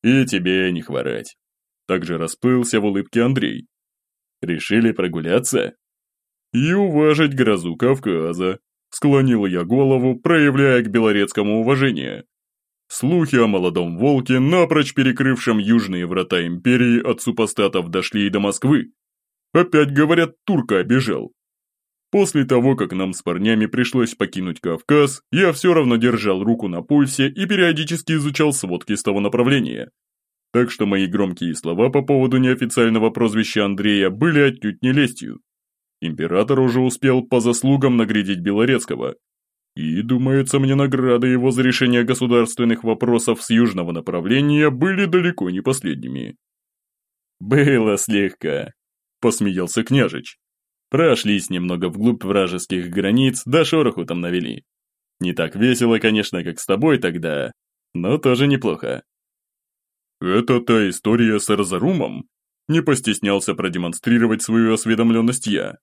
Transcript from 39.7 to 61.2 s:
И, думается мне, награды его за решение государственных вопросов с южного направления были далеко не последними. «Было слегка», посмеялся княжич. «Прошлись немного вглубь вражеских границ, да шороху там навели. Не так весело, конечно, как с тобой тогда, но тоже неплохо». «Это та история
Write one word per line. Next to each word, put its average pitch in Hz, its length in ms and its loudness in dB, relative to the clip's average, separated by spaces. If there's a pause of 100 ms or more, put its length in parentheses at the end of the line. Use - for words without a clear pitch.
И, 78 260 -4
думается 131 580 0
мне, 135 160 2
награды 127 520 2
его 127 240 2
за 123 120 0
решение 123 400 2
государственных 120 800 0
вопросов 113 580 0
с - 80 -14
южного 101 420 2
направления 113 800 0
были 185 360 0
далеко 170 440 0
не 90 120 -4
последними. 69 720 -6 (1040)
«Было 113 580 2
слегка», 95 760 -2 (480)
посмеялся 101 600 0
княжич. 95 540 -2 (520)
«Прошлись 117 600 0
немного 90 400 -4
вглубь 107 340 -2
вражеских 92 680 -2
границ, 113 560 0
да 151 180 2
шороху 139 420 0
там 87 140 -6
навели. 87 460 -6 (560)
Не 90 120 -4
так 82 220 -4
весело, 117 440 2
конечно, 104 440 -2
как 85 160 -10
с - 60 -12
тобой 127 320 2
тогда, 82 560 -6 (400)
но 95 240 -2
тоже 135 300 2
неплохо». 82 560 -2 (1160)
«Это 117 400 0
та 113 300 2
история 107 500 0